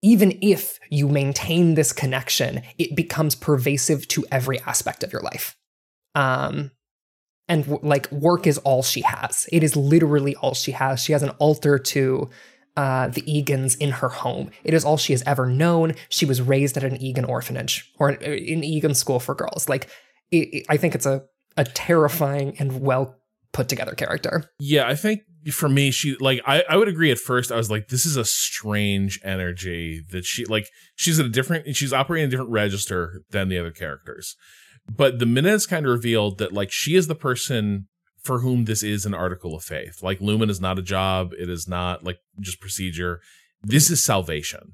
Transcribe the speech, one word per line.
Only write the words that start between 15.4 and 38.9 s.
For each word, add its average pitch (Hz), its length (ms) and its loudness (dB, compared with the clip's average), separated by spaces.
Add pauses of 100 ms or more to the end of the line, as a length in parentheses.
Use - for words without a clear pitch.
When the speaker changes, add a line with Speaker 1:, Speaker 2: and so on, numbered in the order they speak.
Speaker 1:
known. 160 480 2 (160)
She - 160 0
was 127 160 0
raised 139 340 2
at 135 80 -2
an 127 160 -4
Egan 127 240 -2
orphanage 123 760 -6
or 139 120 4
an, - 120 -6
an 156 400 -4
Egan 151 320 0
school 127 260 0
for 139 140 -6
girls. - 360 -6
Like, 135 180 -2 (420)
it, 165 220 2
it, - 160 -8
I 151 80 4
think 160 180 2
it's 127 120 -2
a, 135 160 0 (340)
a 147 80 4
terrifying 143 920 2
and 131 240 -2
well 131 340 0 (380)
put 127 160 -2
together - 240 -6
character. - 640 -4
Speaker 2:
Yeah, 143 280 2
I 135 100 0
think 214 240 -2 (320)
for 156 160 0
me, 139 220 4
she, 135 280 -2
like, 131 280 2
I, 147 240 4
I 160 80 4
would 214 100 4
agree 160 240 2
at 117 60 2
first. 123 340 0
I 117 40 -2
was 113 140 -2
like, 107 180 -2
"This 127 180 0
is 151 100 0
a 117 80 0
strange 101 1000 -2
energy 87 880 -6
that 92 140 -8
she, - 220 -6
like, 107 220 -10 (280)
she's 160 240 0
at 135 60 0
a - 20 -4
different, 147 480 -4
she's 135 160 -4
operating 139 360 0
a - 20 -2
different 127 200 -4
register 98 720 -2 (100)
than 98 200 -2
the 90 80 -2
other 85 120 -6
characters." - 640 -12 (560)
But 127 280 2
the 120 80 2
minute 139 280 4
it's 208 120 0
kind 156 200 -2
of 127 60 4
revealed 110 460 0
that, 90 140 -4
like, 101 200 -4
she - 240 -2
is 180 100 4
the 156 80 -4
person 110 760 -2 (340)
for 127 180 -2
whom 123 240 2
this 107 180 -2
is 104 240 -2